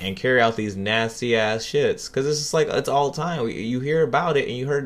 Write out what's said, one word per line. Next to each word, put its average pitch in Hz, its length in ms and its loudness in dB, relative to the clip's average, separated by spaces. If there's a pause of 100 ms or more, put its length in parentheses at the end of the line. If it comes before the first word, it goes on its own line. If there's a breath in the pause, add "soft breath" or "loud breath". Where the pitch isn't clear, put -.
and 95 160 -4
carry 127 240 4
out 113 140 4
these 107 200 -4
nasty 113 600 0
ass 110 280 0
shits. - 480 0
'Cause 135 140 0
it's 147 140 0
just 147 140 -4
like, 156 160 2
it's 135 200 -2
all 139 220 2
the - 100 -10
time. 160 220 -2
We, 113 180 -4
you 123 180 -2
hear 151 240 0
about 151 340 2
it 135 100 2
and 120 100 -6
you 131 100 -4
heard 143 180 -2